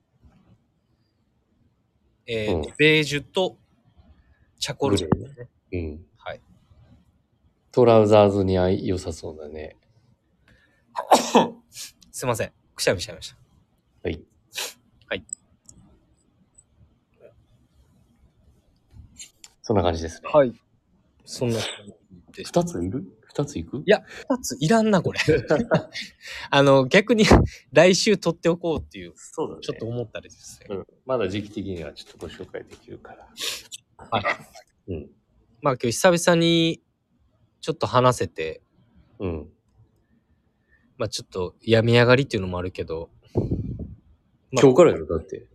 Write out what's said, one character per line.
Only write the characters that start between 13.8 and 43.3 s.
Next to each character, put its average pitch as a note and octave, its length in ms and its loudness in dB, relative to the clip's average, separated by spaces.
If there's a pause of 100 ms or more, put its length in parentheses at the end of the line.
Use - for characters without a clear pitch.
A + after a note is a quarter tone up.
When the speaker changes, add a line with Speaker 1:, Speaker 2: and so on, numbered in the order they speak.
Speaker 2:
は F2+ 60 -4
い。 - 120 -8 (840)
Speaker 1:
は A2 80 -6
い。 F#2+ 100 -10 (4000)
Speaker 2:
そ - 120 -4
ん G#2 40 2
な F2 60 0
感 F2 100 0
じ D#2+ 80 -6
で D#2+ 80 -8
す - 120 -18
ね。 - 120 -12
Speaker 1:
は D3+ 100 6
い。 A#2+ 100 -2 (720)
そ - 220 -8
ん A#2+ 40 0
な A2+ 60 -2
感 G#2+ 100 -4 (680)
じ - 40 -20
で F#2+ 80 -12
す。 - 60 -18
Speaker 2:
二 F3 120 0
つ E3+ 200 -8
い F#2 60 -4
る？ D3 160 -8 (200)
二 - 200 -6
つ - 120 -10
い D#2+ 80 -8
く？ - 120 -12
Speaker 1:
い D3+ 80 -10
や、 G3+ 180 2 (260)
二 B3+ 100 -2
つ - 200 -10
い - 80 -2
ら A3+ 140 4
ん A3 100 0
な、 F3+ 100 4
こ A#2 100 -2
れ。 - 100 -8
<laughs> - 1300 -2
あ C#3 120 4
の、 C3+ 220 6
逆 G3+ 300 4
に G#3+ 100 4 (460)
来 F3+ 240 6
週 G3+ 220 2
取 E3 180 -4
っ - 40 -20
て E3+ 100 0
お F3 80 0
こ E3+ 180 -4
う B2+ 40 -6
っ - 40 -10
て G2 160 -18
い F2 80 -16
う、 D#2+ 80 -20
Speaker 2:
そ - 300 -10
う G#2+ 40 -8
だ - 60 -14
ね。 - 60 -20
Speaker 1:
ち - 100 -12
ょ - 20 -6
っ - 40 -14
と A2 100 -10
思 A#2+ 160 -6
っ G#2+ 80 -16
た E2+ 80 -12
り - 100 -20
で - 60 -20
す - 260 -20
ね。 - 80 -20
Speaker 2:
う G2 100 -8
ん。 F2 80 -14 (180)
ま C3 120 -2
だ G2 120 -2
時 G2+ 140 -6
期 G#2 60 -16
的 G2 160 -10
に F2+ 180 -8
は C#2+ 100 -14
ち - 100 -20
ょ - 60 -20
っ - 20 -20
と - 80 -20
ご E2+ 80 -12
紹 D2+ 180 -16
介 - 180 -16
で - 120 -20
き - 160 -20
る - 80 -18
か - 160 -20
ら。 - 120 -20 (720)
Speaker 1:
は - 220 -6
い。 G2 40 -10 (680)
Speaker 2:
う E2+ 40 -8
ん。 D2 140 -14 (520)
Speaker 1:
ま C#3+ 100 -2
あ、 - 20 0
今 B2 160 -4
日 - 20 -2
久 F#3 220 2
々 E3+ 260 2
に E3 420 0 (800)
ち - 80 -12
ょ D#3 40 -2
っ - 20 -10
と - 120 -6
話 B2 300 4
せ G2 100 -4
て、 D#2+ 340 -8 (580)
Speaker 2:
う G2+ 80 -6
ん。 D#2 220 -8 (1500)
Speaker 1:
ま A2+ 100 -6
あ、 - 20 -6
ち - 140 -10
ょ - 20 -20
っ - 40 -20
と F2+ 320 -8
病 A2+ 320 2
み A#2+ 40 8
上 A#2+ 80 6
が B2 100 6
り C#3 100 4
っ - 20 -14
て A2+ 100 -4
い - 20 -2
う - 20 -6
の F#2+ 60 -6
も F2+ 120 -6
あ - 20 -6
る F#2 80 -6
け F#2+ 140 -10
ど、 E2 260 -10 (1400)